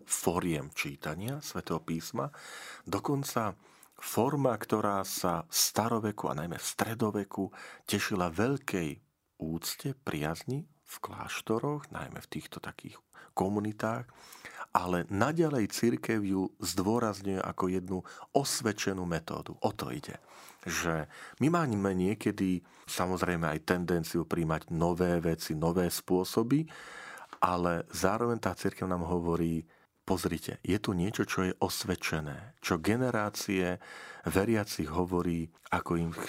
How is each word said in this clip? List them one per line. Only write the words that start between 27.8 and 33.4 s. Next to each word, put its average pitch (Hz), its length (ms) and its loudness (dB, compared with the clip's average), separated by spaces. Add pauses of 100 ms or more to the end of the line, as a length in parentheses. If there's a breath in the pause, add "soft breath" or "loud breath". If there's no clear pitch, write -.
zároveň 110 480 2
tá 92 80 0
cirkev - 320 -4
nám 90 240 -2
hovorí, 82 560 0 (420 soft breath)
Pozrite, 87 560 -2
je 101 160 2
tu 101 160 -2
niečo, 98 320 0
čo - 160 0
je 92 160 0
osvedčené, 80 1040 -2
čo 90 160 2
generácie 104 960 0 (560 loud breath)